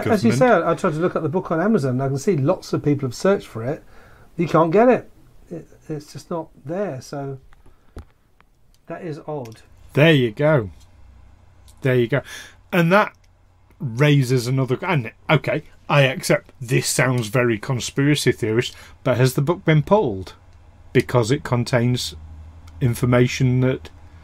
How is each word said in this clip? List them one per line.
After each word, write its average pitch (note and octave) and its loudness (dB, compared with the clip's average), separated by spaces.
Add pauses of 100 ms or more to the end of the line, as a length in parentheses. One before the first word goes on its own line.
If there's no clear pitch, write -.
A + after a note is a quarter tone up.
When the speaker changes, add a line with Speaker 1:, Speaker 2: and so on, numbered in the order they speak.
(120)
Speaker 1:
as G3+ 2
you A3+ 4
Speaker 2:
government. D#3 0
Speaker 1:
say, E3 6
I, E3+ 4
I E3+ 0
tried E3+ -2
to D#3 -6
look F3 -2
up D#3+ -2
the D#3 -2
book F3+ -4
on E3 0
Amazon. C#3 0
I C#3 -2
can C#3 -4
see G3 0
lots D#3 -2
of C#3+ -2
people C#3+ 0
have A#2 -8
searched G3 0
for A#2 -10
it. C#3 -6 (540)
You E3 -2
can't D#3+ 2
get A3 4
it. - 0 (400)
It, E3 -14 (220)
it's D3+ -12
just - -18
not D#3+ -8 (160)
there. E3 -6
So C#3 -10 (1500)
that E3 -14
is D#3+ -10
odd. B2+ -12 (320)
Speaker 2:
There C#3+ 4
you B2 2
go. C#3 0 (1120)
There C3 2
you A#2+ 2
go. C3+ -2 (520)
And E3+ 4
that G3+ 4 (640)
raises C3 2
another, C3 0
and, D3+ -2 (180)
okay, D#3 0 (240)
I D3 4
accept C#3 0
this C3 -2
sounds B2 0
very A#2+ 0
conspiracy C#3 0
theorist, A2+ -2 (300)
but B2+ 2
has B2+ 4
the D3+ 0
book F3 -4
been D#3 4
pulled? B2 0 (580)
Because B2 2
it D3 -2
contains A#2+ -2 (680)
information B2 2
that B2+ -2 (340)